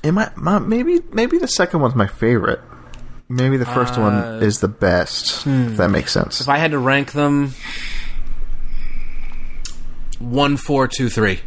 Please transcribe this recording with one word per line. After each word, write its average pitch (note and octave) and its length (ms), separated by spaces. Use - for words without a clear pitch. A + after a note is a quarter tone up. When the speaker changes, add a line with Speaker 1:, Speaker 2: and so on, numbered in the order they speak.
Speaker 1:
it D3+ 80
might, G#3 260
might, F#3+ 220
maybe, B3 400
maybe B3 280
the D4+ 80
second F3 340
one's B2+ 140
my G2+ 120
favorite. A#2 540
Maybe C3 300
the B2 80
first B2 320
Speaker 2:
Uh, A#2 40
Speaker 1:
one A2 420
is G#2 160
the G2 80
best, - 760
Speaker 2:
hmm. B2+ 280
Speaker 1:
if A2 60
that F#2 120
makes - 240
sense. - 260
Speaker 2:
If - 100
I C#3 100
had D#3+ 120
to C#3+ 80
rank C#3 340
them, C#3+ 400
one, C#3 380
four, C3+ 300
two, B2+ 220
three. G#2 380